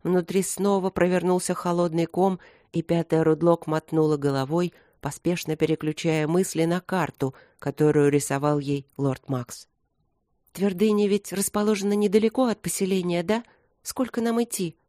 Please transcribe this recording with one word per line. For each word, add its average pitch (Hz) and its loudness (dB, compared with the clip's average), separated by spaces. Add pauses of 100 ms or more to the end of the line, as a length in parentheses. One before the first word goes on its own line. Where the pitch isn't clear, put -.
Внутри 180 0
снова 190 0
провернулся 180 2
холодный 170 0
ком, 185 0 (340)
И 165 -2
пятая 160 0
Рудлок 165 2
мотнула 156 0
головой, 143 -2 (280)
поспешно 156 -4
переключая 156 -2
мысли 165 0
на 175 0
карту, 151 -4 (240)
которую 147 2
рисовал 143 0
ей 143 -4 (100)
лорд 135 -4
Макс. 127 -8 (880)
«Твердыня 202 2
ведь 202 -2
расположена 202 0
недалеко 214 2
от 214 -2
поселения, 180 -2
да? 214 -2 (380)
Сколько - -6
нам 226 0
идти?» 185 -6 (120)